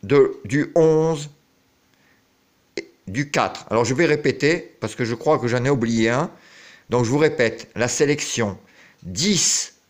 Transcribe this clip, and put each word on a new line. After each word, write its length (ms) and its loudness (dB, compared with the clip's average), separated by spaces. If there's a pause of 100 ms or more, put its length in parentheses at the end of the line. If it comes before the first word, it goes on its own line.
de, 420 4
du 280 -2
onze 560 2 (1500)
et 120 -14 (180)
du 240 -6
quatre. 380 -2
Alors 140 2
je 120 0
vais 100 2
répéter 760 0
parce 160 -8
que 80 -4
je 100 -2
crois 260 0
que 100 -2
j'en 160 0
ai 40 0
oublié 400 2
un. 220 -2 (580)
Donc 140 2
je 60 0
vous 80 0
répète, 580 0
la 140 0
sélection 680 -2 (460)
dix 680 -2 (160)